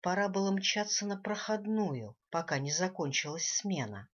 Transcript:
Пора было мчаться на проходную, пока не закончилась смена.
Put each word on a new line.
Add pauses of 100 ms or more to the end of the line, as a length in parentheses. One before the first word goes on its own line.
Пора
было
мчаться
на
проходную, (140)
пока
не
закончилась
смена.